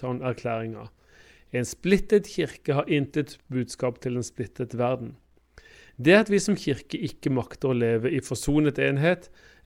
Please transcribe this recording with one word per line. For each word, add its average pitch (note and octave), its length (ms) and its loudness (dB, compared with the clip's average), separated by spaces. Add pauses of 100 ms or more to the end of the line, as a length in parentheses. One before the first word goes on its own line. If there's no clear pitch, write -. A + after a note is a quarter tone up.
Town-erklæringa: A#2 840 -4 (640)
«En B2 160 -2
splittet G3 640 2
kirke - 480 -2
har D3+ 80 0
intet C#3+ 540 -2 (100)
budskap B2+ 480 -4
til B2 220 -4
en A2+ 100 -6
splittet A#2 480 -8
verden.» B2 380 -2 (840)
Det C#3+ 160 6
at G#3+ 160 6
vi G3+ 80 4
som G3 160 0
kirke - 400 -4
ikke C#3+ 400 -4
makter C3 380 -2
å A#2+ 80 0
leve A#2 320 2
i C3+ 100 -2
forsonet D3 560 0
enhet, C#3 540 0 (340)